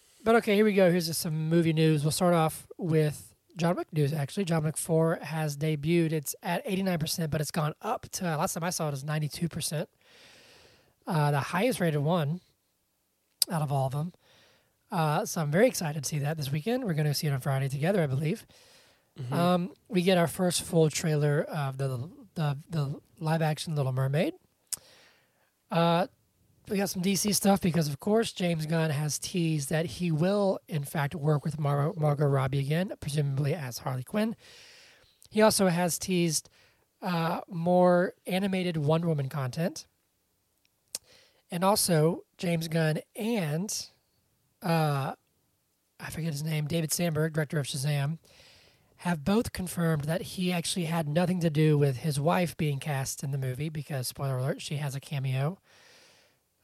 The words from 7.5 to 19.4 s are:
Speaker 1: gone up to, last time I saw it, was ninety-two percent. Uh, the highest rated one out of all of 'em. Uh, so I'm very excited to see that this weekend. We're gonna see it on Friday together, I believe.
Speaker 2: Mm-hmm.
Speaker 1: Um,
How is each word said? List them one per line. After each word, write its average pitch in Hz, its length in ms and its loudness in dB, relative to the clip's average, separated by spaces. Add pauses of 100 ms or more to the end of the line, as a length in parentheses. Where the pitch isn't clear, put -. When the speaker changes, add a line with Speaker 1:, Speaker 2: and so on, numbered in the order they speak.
Speaker 1:
gone 156 300 -2
up - 320 -6
to, - 100 -8 (140)
last 170 160 -2
time 165 100 -6
I 180 60 -2
saw 165 180 -4
it, 143 40 -4
was 139 120 -6
ninety-two 151 460 -4
percent. 156 400 -6 (1160)
Uh, 151 260 2
the 143 80 2
highest 190 400 0
rated 156 220 0
one 160 380 0 (1120)
out 151 100 0
of 151 100 -2
all 135 160 0
of 131 80 -6
'em. 165 180 -6 (800)
Uh, 165 340 0
so 180 160 -4
I'm 147 100 -2
very 202 160 6
excited 156 360 -4
to - 60 -8
see 151 100 -4
that 151 180 -2
this 135 140 -6
weekend. 233 340 -2
We're 180 80 -2
gonna 151 200 0
see 156 140 -2
it 139 60 0
on 131 80 -2
Friday 135 280 -2
together, 165 320 0
I 151 60 0
believe. 151 400 -2 (720)
Speaker 2:
Mm-hmm. 127 140 -8
Speaker 1:
Um, 175 400 2 (160)